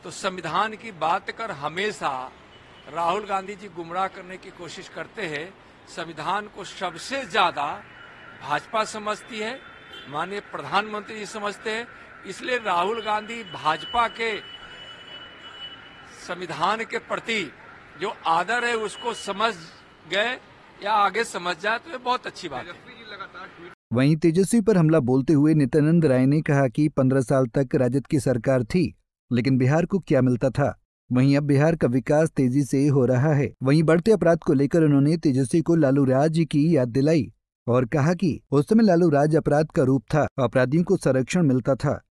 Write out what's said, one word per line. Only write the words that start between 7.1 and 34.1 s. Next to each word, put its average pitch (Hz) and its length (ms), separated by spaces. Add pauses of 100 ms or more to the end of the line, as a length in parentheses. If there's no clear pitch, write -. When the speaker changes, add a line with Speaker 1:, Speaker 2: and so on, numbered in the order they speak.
Speaker 1:
ज्यादा 170 580 (580)
भाजपा 151 420
समझती 214 560
है, 226 200 (500)
माननीय 175 300
प्रधानमंत्री 208 800
जी 202 60
समझते 208 440
हैं, 226 180 (400)
इसलिए 254 300
राहुल 208 440
गांधी 214 420
भाजपा 160 640
के 226 320 (1900)
संविधान 180 580
के 233 120
प्रति 208 540 (500)
जो 202 140 (100)
आदर 180 400
है 240 100
उसको 220 380
समझ 202 420 (560)
गए 226 280 (440)
या 208 100
आगे 202 300
समझ 180 340
जाए 214 220
तो 330 100
ये 262 80
बहुत 247 300
अच्छी - 220
बात 131 180
है। - 280 (1000)
Speaker 2:
वहीं 139 240
तेजस्वी 180 440
पर 202 160
हमला 160 220
बोलते 131 340
हुए 151 200
नित्यानंद 156 520
राय 127 200
ने 147 160
कहा 139 260
कि 147 220
पन्द्रह 131 320
साल 131 260
तक 135 280
राजद 127 320
की 151 120
सरकार 127 440
थी, 135 320 (360)
लेकिन 127 260
बिहार 139 280
को 190 140
क्या 143 220
मिलता 127 280
था? 127 320 (300)
वहीं 135 260
अब 147 60
बिहार 147 320
का 151 120
विकास 147 420
तेजी 135 340
से 139 240
हो 135 180
रहा 127 280
है। 135 200 (100)
वहीं 147 200
बढ़ते 160 280